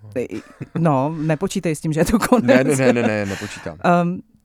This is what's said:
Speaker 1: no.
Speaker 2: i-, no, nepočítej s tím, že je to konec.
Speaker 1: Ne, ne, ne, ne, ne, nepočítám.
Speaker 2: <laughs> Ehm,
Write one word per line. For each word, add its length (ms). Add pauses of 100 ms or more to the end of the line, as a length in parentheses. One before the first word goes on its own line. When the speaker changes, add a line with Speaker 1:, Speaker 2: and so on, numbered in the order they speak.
Speaker 1:
no. 60 (120)
Speaker 2:
i-, 200 (360)
no, 440
nepočítej 540
s 60
tím, 120
že 60
je 60
to 140
konec. 260
Speaker 1:
Ne, 180
ne, 120
ne, 180
ne, 100
ne, 220
nepočítám. 540
Speaker 2:
<laughs> 40
Ehm, 360 (260)